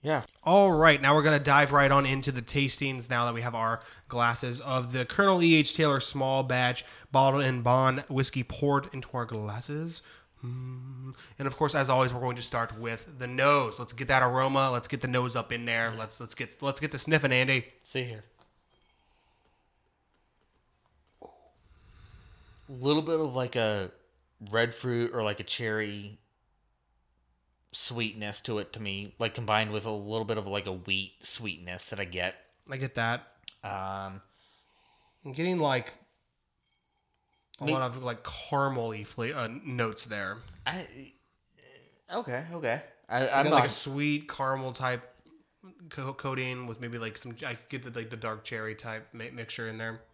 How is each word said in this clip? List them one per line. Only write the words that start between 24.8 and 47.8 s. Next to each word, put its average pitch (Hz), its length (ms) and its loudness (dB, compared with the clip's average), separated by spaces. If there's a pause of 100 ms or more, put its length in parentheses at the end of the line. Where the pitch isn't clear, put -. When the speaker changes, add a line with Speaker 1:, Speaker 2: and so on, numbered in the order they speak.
Speaker 1:
or, 117 100 -2
like, 104 160 -2
a 107 40 -8
cherry 104 720 -6 (1500)
sweetness 110 680 -6
to 107 180 -4
it 98 140 -8
to 110 60 -12
me, 101 400 -8
like, 113 140 -2
combined 107 380 0
with 107 140 -4
a 110 60 -4
little 107 340 -4
bit 107 120 -2
of, 101 100 -6
like, 98 180 -4
a 98 60 -6
wheat 95 500 -4
sweetness 90 680 -10
that 101 100 -8
I 98 60 -4
get. 90 300 -4 (340)
Speaker 2:
I 135 80 -10
get 131 180 -6
that. 117 320 -4 (360)
Speaker 1:
Um, 95 580 -8 (1040)
Speaker 2:
I'm 135 80 -12
getting, 175 260 -2
like, 135 340 0 (1700)
a 143 60 -6
Speaker 1:
Me- 151 80 2
Speaker 2:
lot 131 80 2
of, 127 200 -4
like, 120 220 -6
caramel-y 123 800 -2
fla-, 117 300 -6
uh, 120 160 -4 (160)
notes 117 400 -2
there. 104 320 -6 (280)
Speaker 1:
I, 170 220 -6 (1300)
okay, 131 400 -6
okay. 139 280 -2 (280)
I, 127 180 0
Speaker 2:
I 135 120 4
Speaker 1:
I'm 143 60 4
Speaker 2:
get, 151 40 2
Speaker 1:
not 143 120 6
Speaker 2:
like, 123 80 2
a - 40 -4
sweet 147 560 -4
caramel 131 420 -4
type 127 320 -4 (840)
co-, 139 240 -10
coating 127 540 -6
with 113 120 -10
maybe, 120 180 -8
like, 110 200 -8
some, 120 180 -14 (100)
I 120 120 -8 (120)
get 127 140 -10